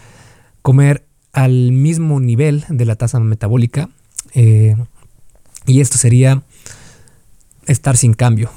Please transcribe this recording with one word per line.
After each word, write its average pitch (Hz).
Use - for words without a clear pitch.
Comer 143
al 127
mismo 151
nivel 143
de 120
la 113
tasa 120
metabólica, 113
eh, 110
y 135
esto -
sería 131
estar 135
sin 117
cambio, 113